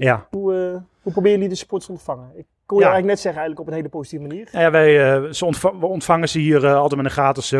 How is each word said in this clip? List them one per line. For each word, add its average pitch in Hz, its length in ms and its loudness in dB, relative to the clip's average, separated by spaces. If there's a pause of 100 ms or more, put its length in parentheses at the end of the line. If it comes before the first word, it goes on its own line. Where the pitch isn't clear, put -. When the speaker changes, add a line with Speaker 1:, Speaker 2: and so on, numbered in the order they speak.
Speaker 1:
Ja. 123 300 0
Speaker 2:
Hoe, 196 220 -4
eh, 180 280 -4 (200)
hoe 190 100 -8
proberen 202 260 2
jullie 190 120 -2
de 185 60 -8
supporters - 300 -10
te 196 60 -16
ontvangen? 127 460 -12
Ik - 80 -20 (200)
kon 202 120 -2
je 202 60 6
Speaker 1:
Ja. 190 80 6
Speaker 2:
eigenlijk 190 140 0
net 202 140 0
zeggen, 156 220 -6
eigenlijk 160 180 -8
op 156 80 -14
een 156 60 -10 (100)
hele 147 140 -10
positieve 147 300 -12
manier. 185 240 -14
Speaker 1:
Ja, 165 200 2
wij, 147 440 6
eh, 139 160 -2
ze 180 140 -6
ontva-, 185 340 -2
we 165 60 -4
ontvangen 170 440 0
ze 160 100 -4
hier, 147 260 2
eh, 143 100 4
altijd 143 200 2
met 135 100 -2
een 131 120 -2
gratis, 139 340 0
eh, 135 80 0